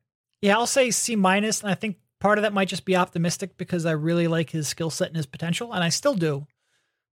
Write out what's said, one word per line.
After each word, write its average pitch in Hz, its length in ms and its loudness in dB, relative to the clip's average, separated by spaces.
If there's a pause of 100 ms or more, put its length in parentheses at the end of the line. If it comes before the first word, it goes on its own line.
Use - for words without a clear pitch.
(400)
Yeah, 202 160 4
I'll 233 120 0
say 254 240 4
C - 240 -2
minus, 202 460 2
and 202 80 -4
I 185 40 0
think 208 220 -6 (240)
part 208 180 4
of 208 40 0
that 214 100 0
might 196 160 0
just 180 160 -6
be 185 120 2
optimistic 175 600 -2
because 170 300 -4
I 165 60 0
really 165 360 2
like 165 220 0
his 151 180 -4
skill 165 220 -4
set - 180 -4
and 165 80 -8
his 156 100 -4
potential, 170 460 -6
and 185 100 -2
I 170 60 2
still 285 260 0
do, 151 320 -2 (640)